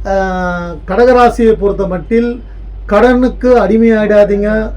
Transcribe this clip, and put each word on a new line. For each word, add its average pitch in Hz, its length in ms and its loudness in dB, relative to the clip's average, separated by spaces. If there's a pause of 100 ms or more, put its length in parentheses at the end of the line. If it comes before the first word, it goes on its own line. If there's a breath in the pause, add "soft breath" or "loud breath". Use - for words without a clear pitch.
ஆஹ், 180 680 -4 (120)
கடகராசியை 240 640 2
பொறுத்த 196 360 -2
மட்டில் 233 540 -4 (440 soft breath)
கடனுக்கு 247 720 2
அடிமையாயிடாதீங்க. 214 1160 2